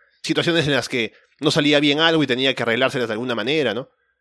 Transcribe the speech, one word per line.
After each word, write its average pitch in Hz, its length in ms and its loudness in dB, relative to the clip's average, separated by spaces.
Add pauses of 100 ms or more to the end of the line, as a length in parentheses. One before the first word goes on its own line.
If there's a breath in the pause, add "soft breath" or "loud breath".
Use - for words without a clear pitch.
(220 soft breath)
situaciones 160 440 0
en 143 60 0
las 127 160 0
que 117 240 -4 (260 soft breath)
no 147 120 0
salía 147 280 2
bien 147 220 2
algo 165 220 4
y 143 40 2
tenía 127 280 0
que - 80 -8
arreglárselas 120 460 0
de 110 40 -6
alguna 120 220 -4
manera, 120 400 -2
¿no? 127 160 -8 (300)